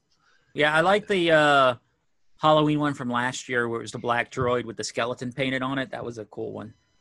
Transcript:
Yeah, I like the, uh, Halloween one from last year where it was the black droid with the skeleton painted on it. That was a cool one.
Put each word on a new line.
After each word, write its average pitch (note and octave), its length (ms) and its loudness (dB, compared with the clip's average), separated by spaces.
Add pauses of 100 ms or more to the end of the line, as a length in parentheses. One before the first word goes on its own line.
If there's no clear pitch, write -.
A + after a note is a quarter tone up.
(540)
Yeah, D3 180 0
I D#3+ 100 2
like G3 260 2
the, F3 240 2
uh, C#3+ 420 6 (680)
Halloween D3+ 380 4
one D3 160 0
from C3+ 160 -6
last B2 380 -4
year A#2+ 200 0
where A#2 120 -4
it - 20 -10
was A2 80 -12
the B2+ 80 -10
black A#2 320 -2
droid B2 360 0
with A2+ 100 -12
the A2 80 -6
skeleton B2 480 -6
painted C3 300 -2
on C3+ 180 -4
it. B2+ 100 -6
That A#2 140 -10
was A#2 140 -10
a G#2+ 80 -10
cool A2 260 -10
one. G#2+ 220 -12 (260)